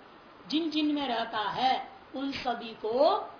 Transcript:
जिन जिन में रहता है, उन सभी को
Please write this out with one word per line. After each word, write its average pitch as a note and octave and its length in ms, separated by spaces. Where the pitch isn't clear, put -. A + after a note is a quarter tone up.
जिन D#4+ 220
जिन D4+ 240
में C#4+ 140
रहता A3+ 300
है, A#3 500
उन C#4 160
सभी A3+ 420
को C#4 540